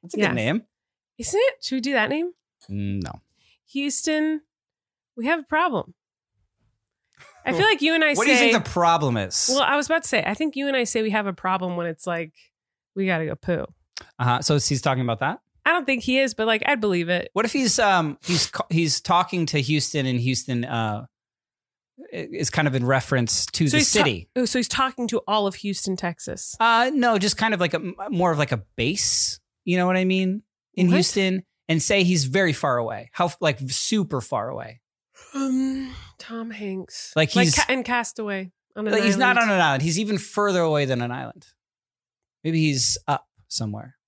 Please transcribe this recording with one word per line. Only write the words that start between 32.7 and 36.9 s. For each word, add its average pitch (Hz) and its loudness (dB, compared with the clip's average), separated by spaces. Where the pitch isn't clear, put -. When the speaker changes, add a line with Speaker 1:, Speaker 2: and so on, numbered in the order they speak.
Speaker 1:
away. 113 -6
How 175 0
f-, - -4
like, 156 2
super 151 0
far 113 -4
away. 120 -12
Speaker 2:
Um, 262 -4
Tom 226 -12
Hanks. 196 -10